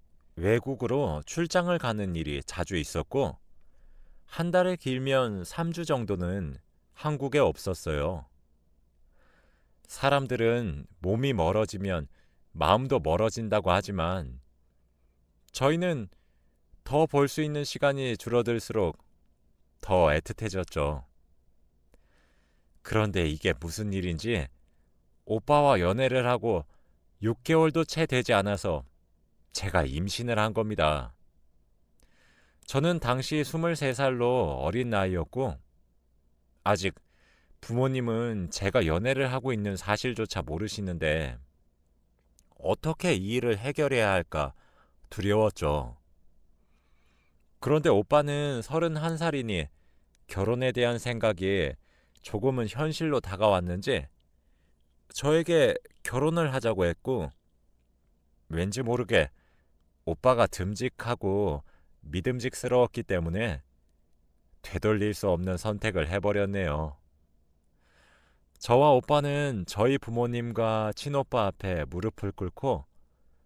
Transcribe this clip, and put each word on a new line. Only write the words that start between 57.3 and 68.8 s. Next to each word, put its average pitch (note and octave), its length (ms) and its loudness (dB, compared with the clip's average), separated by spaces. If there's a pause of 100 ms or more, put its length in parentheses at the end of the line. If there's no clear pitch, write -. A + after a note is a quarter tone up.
왠지 G2 340 -4
모르게 A2+ 480 2 (720)
오빠가 A#2 420 2
듬직하고 G2+ 1160 -4 (360)
믿음직스러웠기 B2 1040 0
때문에 F2 580 -2 (1000)
되돌릴 G#2 520 0
수 G2 160 -2
없는 F2+ 280 0
선택을 G2 500 -2
해버렸네요. F#2+ 880 -2 (1600)
저와 C#3 320 6